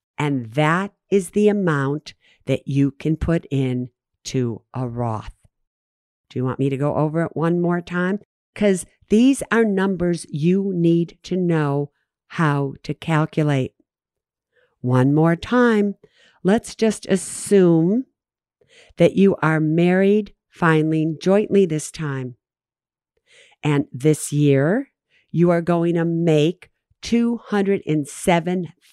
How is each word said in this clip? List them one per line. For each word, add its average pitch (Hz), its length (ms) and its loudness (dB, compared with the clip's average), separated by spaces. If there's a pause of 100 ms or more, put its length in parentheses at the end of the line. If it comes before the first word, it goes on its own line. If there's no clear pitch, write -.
(180)
And 135 360 -4
that 160 400 0 (160)
is 190 220 0
the 208 180 2
amount 151 640 -2 (320)
that - 220 -4
you 139 240 2
can 156 240 -4
put 165 340 -2
in 127 400 -2 (360)
to 120 360 -4 (100)
a 127 160 -8
Roth. 117 460 -6 (960)
Do - 80 -10
you 127 80 -2
want 131 140 -4
me 135 100 0
to 135 80 -2
go 143 180 -2
over 156 280 -2
it - 120 -8
one 165 240 0
more 175 220 -2
time? 180 380 -4 (340)
'Cause 196 320 0 (240)
these 254 320 4 (100)
are 226 140 2
numbers 190 640 -2
you 185 460 0
need 170 480 0
to - 120 -6
know 151 560 -2 (360)
how 143 560 -2
to 151 100 -8
calculate. 151 800 -2 (1080)
One 127 320 2
more 160 220 2
time, 214 600 0 (480)
let's 208 320 0
just 220 320 -2
assume 185 1000 2 (920)
that - 180 4
you 190 260 4
are 156 180 2
married, 180 760 2 (140)
filing 156 720 0
jointly 196 460 2
this 156 260 -4
time. 135 440 -8 (1300)
And 143 280 0
this 143 400 -2
year, 147 600 0 (400)
you 175 180 2
are 170 120 2
going 170 340 0
to 165 100 0
make 165 640 0 (320)
two 233 360 -2
hundred 196 480 -2
and 151 220 -2
seven 175 640 -2 (240)